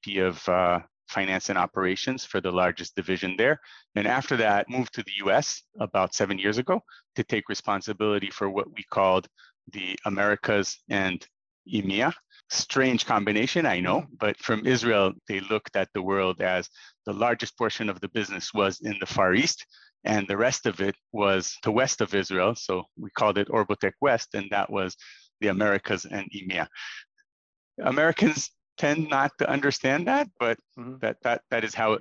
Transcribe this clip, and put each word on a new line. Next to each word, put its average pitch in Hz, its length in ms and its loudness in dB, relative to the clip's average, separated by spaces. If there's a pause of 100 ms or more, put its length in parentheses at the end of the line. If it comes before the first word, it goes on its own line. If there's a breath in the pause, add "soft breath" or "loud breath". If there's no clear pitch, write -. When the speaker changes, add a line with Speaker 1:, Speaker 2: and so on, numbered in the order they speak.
Speaker 1:
P 98 160 -4
of, 92 280 0
uh, 87 340 4 (280)
finance 95 400 -2
and 95 80 -2
operations 95 680 -2
for - 160 -4
the 90 120 -2
largest 90 440 0
division 92 400 -2
there. 131 240 2 (360 loud breath)
And 104 100 0
after 127 320 0
that, 104 320 2
moved 123 240 -4
to 113 80 -8
the 95 100 -14 (120)
U 98 80 2
S - 320 2 (160)
about 95 340 0
seven 98 240 0
years 104 220 0
ago 175 240 0 (320 loud breath)
to 117 80 -2
take - 260 -4
responsibility 101 800 -2
for - 180 -4
what 98 280 -2
we 104 160 -14
called 95 360 4 (460 soft breath)
the 95 320 -8
Americas 101 720 0 (140)
and 95 340 -2 (420)
emea. 104 460 0 (380 soft breath)
Strange 131 560 0
combination, 107 580 2
I 95 140 2
know, 90 220 0
Speaker 2:
Mm-hmm. - 180 -14
Speaker 1:
but 104 180 0
from 110 300 -2
Israel, 113 460 4 (140)
they 98 120 -2
looked 104 360 -4
at 95 200 0
the 95 80 -2
world 95 380 0
as 92 280 0 (380 loud breath)
the 104 60 -4
largest 117 440 -2
portion 110 320 -2
of 92 120 -8
the 98 80 -6
business 98 440 -6
was 98 280 2
in 104 180 -6
the 95 80 -6
Far 92 260 4
East, 147 320 2 (380 soft breath)
and 104 240 0
the 98 100 -2
rest 123 300 0
of 95 120 -2
it 98 140 0 (180)
was 98 520 2
to 113 80 0
west 123 300 2
of 101 120 0
Israel. 95 400 2
So 92 300 -4 (160)
we 104 180 -12
called 101 220 2
it 101 80 0
Orbotech 104 520 0
West, 123 360 0
and 101 160 -6
that 101 180 0
was 95 260 -4 (460 loud breath)
the 104 60 2
Americas 98 580 0
and 98 260 -8
emea. 92 360 -6 (1120 loud breath)
Americans 151 720 2 (260)
tend 151 320 0
not 135 280 2
to - 120 0
understand 139 580 0
that, 285 180 2 (140)
but 117 180 2 (200)
Speaker 2:
Mm-hmm. 127 240 -12
Speaker 1:
that, 113 200 -2
that, 120 200 0 (100)
that 113 140 0
is 107 100 -6
how 110 260 2